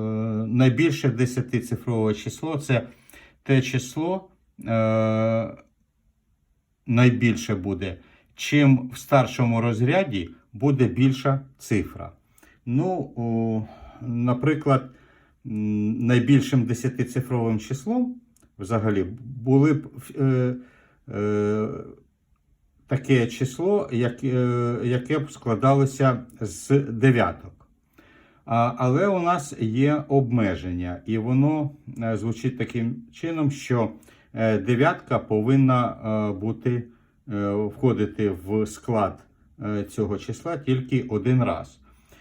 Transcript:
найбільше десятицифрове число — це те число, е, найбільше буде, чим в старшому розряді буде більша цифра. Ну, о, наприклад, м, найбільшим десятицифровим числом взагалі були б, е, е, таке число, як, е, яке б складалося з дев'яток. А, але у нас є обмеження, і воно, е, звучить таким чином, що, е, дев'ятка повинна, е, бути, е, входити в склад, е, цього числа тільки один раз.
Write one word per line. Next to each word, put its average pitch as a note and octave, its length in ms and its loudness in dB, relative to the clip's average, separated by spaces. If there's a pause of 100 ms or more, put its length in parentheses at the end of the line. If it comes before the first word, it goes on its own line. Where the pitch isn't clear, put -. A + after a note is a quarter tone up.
(460)
найбільше C3 640 2
десятицифрове A#2 1040 -2
число — D3 440 -8
це B2+ 300 -2 (540)
те C3+ 200 4
число, D#3+ 680 -4 (360)
е, A2 880 0 (1300)
найбільше A#2 680 4
буде, F2+ 440 -6 (360)
чим C3+ 600 4
в - 40 -16
старшому A#2+ 600 2
розряді A#2+ 680 0 (220)
буде B2 360 2
більша C3 520 2 (180)
цифра. - 540 -4 (540)
Ну, D3 500 -2
о, A2+ 460 -2 (380)
наприклад, B2+ 880 0 (560)
м, G#2+ 600 -2
найбільшим B2 580 4
десятицифровим A#2 920 -2
числом B3 640 -4 (380)
взагалі G#2 460 0 (160)
були C3 520 4
б, - 180 -4 (300)
е, B2+ 360 2 (520)
е, G#2 600 -2 (1160)
таке C3 400 2
число, F3 680 -2
як, A#2+ 320 -2
е, B2 600 0
яке B2 340 0
б C#3 120 -6
складалося C3+ 960 2 (140)
з A2+ 400 0
дев'яток. A#2 720 0 (960)
А, A#2 280 2
але C3 300 2
у F#3+ 120 0
нас E3+ 400 -2
є C3+ 480 2
обмеження, F2+ 1000 0
і A2 120 -2
воно, C#3 520 2 (320)
е, A2+ 140 -2
звучить A2+ 420 -4
таким A#2 440 -4 (100)
чином, D#3+ 380 -2
що, A#2 420 -2 (400)
е, A2 260 2
дев'ятка B2 600 2
повинна, B2 720 4
е, G#2+ 420 -2
бути, A2+ 560 -4 (440)
е, G2+ 180 -2
входити G#2 800 0
в G2 360 -2
склад, G#2 580 -4 (380)
е, G#2 220 -4
цього G2+ 340 -4
числа E3 400 -8
тільки B2+ 440 -2
один A#2+ 420 0
раз. E2+ 360 -6 (400)